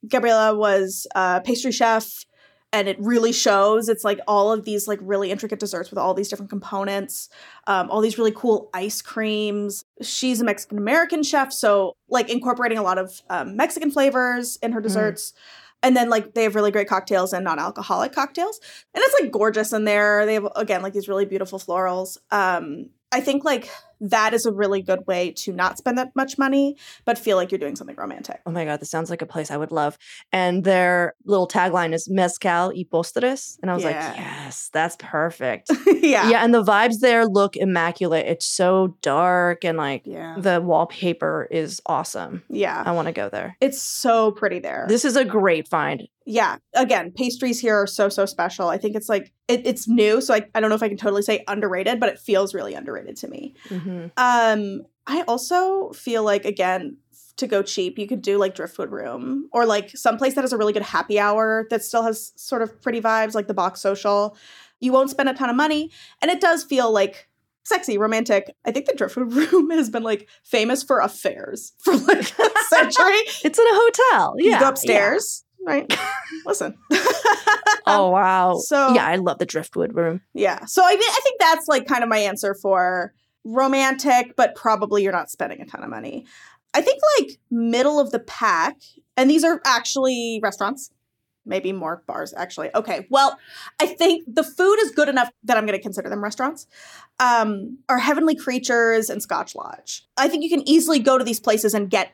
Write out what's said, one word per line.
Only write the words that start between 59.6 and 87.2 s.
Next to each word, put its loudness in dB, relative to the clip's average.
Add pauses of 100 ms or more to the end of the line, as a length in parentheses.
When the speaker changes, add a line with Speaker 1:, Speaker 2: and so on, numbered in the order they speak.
Speaker 1:
like, 0
someplace 0
that 0
has -2
a -2
really 2
good -2
happy -2
hour 0
that -2
still 0
has -4
sort -4
of -6
pretty -4
vibes, 0
like -4
the -6
Box -2
Social. 0 (420)
You 0
won't 4
spend 0
a -2
ton -2
of 0
money, 0 (300)
and 2
it 0
does 4
feel, 2
like, 0 (360)
sexy, 0
romantic. 0
I -2
think -4
the 0
Driftwood -4
<laughs> -
Room 4
has 2
been, -4
like, -4 (140)
famous 0
for 2
affairs -4
for, 2
like, 4 (180)
a 4 (100)
Speaker 2:
<laughs> -2
Speaker 1:
century. 4 (240)
Speaker 2:
It's 2
in 8
a 6
hotel. 4
Speaker 1:
You 6
Speaker 2:
Yeah, 4
Speaker 1:
go 8
Speaker 2:
yeah. 6
Speaker 1:
upstairs, 0 (240)
right? -2 (300)
Speaker 2:
<laughs> -14
Speaker 1:
Listen. -4 (120)
<laughs> 2 (800)
Speaker 2:
Oh, 4
wow. 4
Speaker 1:
So 2
Speaker 2:
Yeah, 4
I 0
love -2
the 0
Driftwood -6
Room. -2 (120)
Speaker 1:
Yeah. 0
So, 4
I 8
mean, 4
I 2
think 0
that's, 4
like, 0
kind 0
of -2
my 2
answer -2
for 0 (300)
romantic, 0
but 2
probably 0
you're 0
not -4
spending -10
a -14
ton -16
of -12
money. -12 (480)
I 2
think, 0 (180)
like, -6 (100)